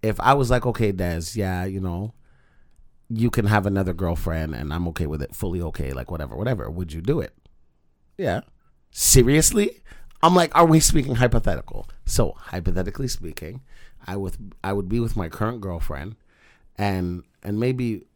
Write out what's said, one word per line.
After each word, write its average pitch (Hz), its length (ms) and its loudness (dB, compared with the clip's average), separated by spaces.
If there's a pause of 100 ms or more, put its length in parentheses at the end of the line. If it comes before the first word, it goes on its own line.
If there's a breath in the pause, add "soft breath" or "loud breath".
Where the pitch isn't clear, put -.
if 110 160 0
I 123 140 6
was 131 180 2
like, 123 120 2
"Okay, 113 280 0
Des, 87 300 -2 (120)
yeah, 92 300 -2
you 95 160 -6
know, 95 340 -6 (920)
you 113 200 0
can 113 180 0
have 101 200 4
another 98 260 0
girlfriend 82 640 -2
and 71 180 -6
I'm 87 160 -2
okay 82 200 -4
with 76 120 -6
it, - 140 -8
fully 87 280 -4
okay, 69 300 -6
like, 65 200 -8
whatever, 73 240 -8
whatever," 90 340 -4
would 85 220 -8
you 80 80 -8
do 139 180 0
it? - 160 -8 (840)
Yeah. 120 260 -2 (500)
Seriously? 151 880 4 (420 soft breath)
I'm 175 140 8
like, 170 200 4
"Are 170 100 8
we 160 120 8
speaking 139 380 4
hypothetical?" 113 720 2 (160)
So, - 320 2
hypothetically 90 720 -2
speaking, 85 540 -10 (440 soft breath)
I 90 100 -8
with, 98 220 -4 (240)
I 98 100 -4
would 98 160 -2
be 113 120 0
with 113 160 -2
my 92 120 -2
current 113 320 -4
girlfriend 85 540 -4 (640 soft breath)
and, 92 460 -2 (180)
and 104 160 -4
maybe 123 460 -2 (120)